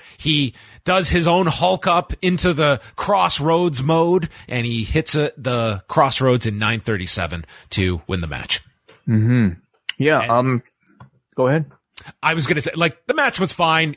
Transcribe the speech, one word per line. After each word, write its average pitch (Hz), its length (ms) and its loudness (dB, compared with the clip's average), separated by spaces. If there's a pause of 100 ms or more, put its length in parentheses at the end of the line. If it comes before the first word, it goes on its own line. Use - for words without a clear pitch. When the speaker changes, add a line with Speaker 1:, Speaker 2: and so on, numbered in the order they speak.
(180)
Speaker 1:
He 147 360 0 (320)
does 185 240 2
his 170 180 2
own 175 200 4
Hulk 180 380 0
up 175 360 0
into 180 320 0
the 143 260 0 (160)
Crossroads 170 880 0
mode, 165 460 2 (180)
and 120 180 -4
he 117 180 -2
hits 156 320 -2
a, 147 200 0
the 117 520 -4
Crossroads 131 580 2
in 104 120 -2
nine 110 220 0
thirty-seven 87 640 -4 (260)
to 92 360 0
win 92 140 -4
the 80 60 -6
match. 67 360 -6 (440)
Speaker 2:
Mm-hmm. 110 520 2 (380)
Yeah, 139 240 2
Speaker 1:
And 113 100 -2
Speaker 2:
um, 123 320 0 (720)
go 127 120 2
ahead. 151 180 0 (580)
Speaker 1:
I 156 100 0
was 156 140 -2
gonna 151 140 0
say, - 140 -4
like, 165 300 -4
the 262 80 0
match 277 280 0
was 185 120 -2
fine. 160 440 2